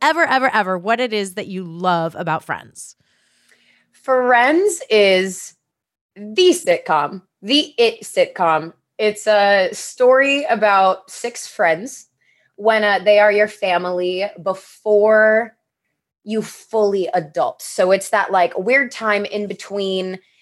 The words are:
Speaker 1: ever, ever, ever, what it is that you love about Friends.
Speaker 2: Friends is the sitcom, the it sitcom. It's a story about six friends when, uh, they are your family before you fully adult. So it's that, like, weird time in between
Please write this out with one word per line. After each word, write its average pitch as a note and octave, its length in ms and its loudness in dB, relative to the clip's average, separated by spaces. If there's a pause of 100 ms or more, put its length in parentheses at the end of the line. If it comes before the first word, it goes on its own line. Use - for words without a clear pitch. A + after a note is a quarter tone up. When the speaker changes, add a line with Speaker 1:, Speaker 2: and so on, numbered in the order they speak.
Speaker 1:
ever, D#4+ 220 2
ever, C4 280 0
ever, F#3+ 260 0
what A3 220 -2
it B3 120 -4
is G3 220 -4
that G3+ 140 -8
you F#3 160 -10
love E3+ 520 -2
about D#3+ 280 -6
Friends. - 520 -12 (920)
Speaker 2:
Friends C4 1000 2
is F#3+ 640 2 (600)
the G#3+ 360 0
sitcom, E3+ 720 -2 (180)
the C#4 380 -2
it A3+ 240 0
sitcom. E3 720 -2 (260)
It's G#3+ 280 -4
a G3+ 460 4
story C#4 720 2
about G3 680 2
six - 360 -12
friends F3+ 640 -4 (480)
when, G#3+ 280 0
uh, G3+ 200 0
they G#3 140 4
are G#3 140 6
your G#3 160 2
family F3+ 760 -4 (180)
before G#3+ 1120 2 (680)
you G#3+ 180 -6
fully G3+ 720 -2
adult. D#3+ 480 -4
So F#3 280 -2
it's F#3+ 200 0
that, G3+ 200 0
like, F3+ 260 0
weird A#3+ 360 0
time G#3 320 -2
in G#3 240 -8
between F#3+ 720 -8 (240)